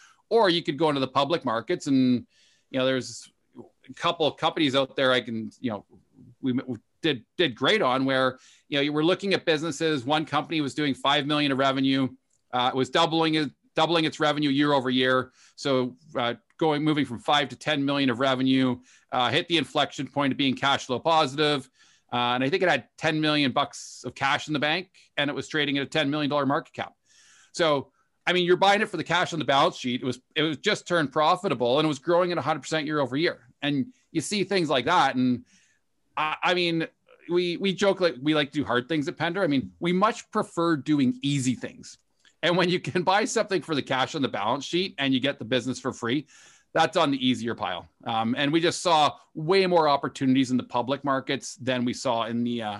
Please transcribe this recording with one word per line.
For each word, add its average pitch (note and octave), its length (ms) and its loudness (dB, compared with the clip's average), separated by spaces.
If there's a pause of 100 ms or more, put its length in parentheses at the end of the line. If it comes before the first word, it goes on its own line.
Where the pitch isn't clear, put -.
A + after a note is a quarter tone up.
(300)
or G#3+ 200 4
you E3+ 120 0
could D#3 160 -6
go D#3 120 2
into C#3 120 0
the C3 60 0
public C#3+ 380 0
markets A#2 420 -4
and, B2+ 380 2 (440)
you C3+ 100 -4
know, B2+ 60 0
there's B2 460 -6 (260)
a - 360 -20
couple E3 320 -2
of C3+ 120 0
companies D#3 380 0
out C3+ 200 0
there C3+ 160 2
I B2+ 100 2
can, A2 380 -8
you A#2 120 -4
know, G2+ 140 -10 (560)
we, C3 120 0
we B2 240 -4 (240)
did, C#3 220 -2 (140)
did D#3 180 0
great F#3 260 2
on C3 240 2
where, C3 340 0 (280)
you C#3+ 100 -4
know, C#3 40 2
you D3 100 0
were D3+ 140 0
looking F#3 280 0
at - 120 -2
businesses. D#3 580 -2
One D3+ 220 0
company D#3 360 -2
was C#3 120 -4
doing D3 200 0
five C#3 320 0
million D3 260 0
of C3 60 0
revenue. C3+ 520 2 (420)
Uh, B2 220 0
it - 20 -4
was C3 140 0
doubling D#3+ 460 2
it, D3+ 160 -2 (240)
doubling D#3+ 300 2
its C#3+ 140 -4
revenue D3+ 300 0
year C#3+ 240 2
over C3 160 0
year. B2+ 420 0 (240)
So, B2+ 400 -2 (200)
uh, A#2+ 200 -2 (220)
going, D3+ 260 0
moving D3+ 220 2
from A2+ 140 -10
five D3 300 2
to B2 60 -14
ten D3 300 -2
million C#3 240 0
of A2+ 100 -2
revenue, C3 600 2 (320)
uh, B2+ 180 0
hit C#3 180 0
the E3 100 0
inflection C#3 500 -2
point C#3 240 -2
of A#2 60 -6
being C3+ 180 0
cash C3+ 300 0
flow A#2+ 140 -4
positive. D3 720 0 (420)
Uh, A#2+ 240 0
and B2+ 80 -2
I C3+ 60 0
think F#3+ 140 0
it F3 60 4
had C#3 180 0 (100)
ten D#3+ 240 -2
million D3 300 0
bucks - 540 -4
of B2 100 -10
cash C#3+ 320 -2
in D3+ 60 -4
the C#3+ 60 -2
bank, D#3+ 300 -2 (280)
and C#3+ 120 -2
it C#3+ 40 -6
was C3+ 140 -8
trading C#3+ 300 -2
at C3+ 60 -2
a - 60 -8
ten D3+ 200 0
million D3 200 -2
dollar C#3+ 160 0
market C#3+ 280 -2
cap. G2 200 -10 (580)
So, D3 400 0 (340)
I E3+ 60 0
mean, F3+ 140 2
you're F3 100 6
buying G3+ 260 4
it G#3+ 60 -2
for F#3 100 -8
the D3+ 60 -4
cash E3+ 300 0
on D#3+ 60 -6
the C3+ 60 -4
balance C#3 300 2
sheet. B2 260 -6
It C#3 40 -8
was, B2 140 -4 (160)
it D#3 60 0
was D3+ 160 -2
just - 300 -4
turned E3 240 0
profitable, D3+ 640 2
and D#3 80 2
it D#3 40 2
was C3+ 100 -4
growing F3 320 2
at E3+ 60 -2
a C#3+ 40 -4
hundred C#3+ 200 -2
percent D#3 240 -4
year D3+ 160 -2
over B2+ 160 -2
year. D#3+ 240 -2 (200)
And C#3+ 260 -2 (260)
you D#3 80 -2
see G3+ 240 -2
things F#3 240 0
like C3 160 2
that. D3 300 4
And B2+ 280 0 (720)
I, D#3 260 -4
I F3 120 2
mean, E3+ 340 0 (420)
we, F3 280 0
we G3 160 0
joke F#3+ 260 2
like E3+ 220 2
we D3+ 120 2
like D3 200 0
to D3+ 60 -2
do C3 40 0
hard B2 240 0
things D#3 220 -2
at - 80 -12
Pender. E3+ 260 -2
I E3+ 40 0
mean, C#3 240 0 (100)
we F3 100 0
much G#3 400 0
prefer E3+ 460 0
doing C3 440 0
easy C3 340 0
things. - 420 -16 (460)
And E3+ 120 2
when F3+ 140 2
you F#3 100 0
can F3+ 220 -4
buy F#3+ 240 4
something G3 380 0
for D#3+ 100 -4
the C3+ 80 0
cash C3 320 0
on D#3 80 -2
the B2+ 60 2
balance A2+ 380 -2
sheet F#3 340 -2
and C3+ 160 2
you B2+ 40 2
get C#3 200 -2
the B2 60 -10
business B2 340 -2
for B2+ 120 -4
free, A#2+ 360 -4 (460)
that's D#3+ 220 2
on D#3+ 140 2
the B2+ 180 -2
easier A2+ 280 -2
pile. F2+ 320 -8 (160)
Um, A2+ 340 -2
and C#3+ 160 -2
we E3 60 2
just D#3+ 240 -2
saw D#3 300 4 (200)
way F#3 320 2
more E3+ 220 4
opportunities C3+ 640 2
in B2+ 60 2
the A2+ 60 0
public B2 400 -4
markets C3+ 520 -4
than B2 300 -2
we B2 80 -2
saw A#2 320 -2
in A#2 180 -4
the, A#2+ 180 -4
uh, G#2 180 -6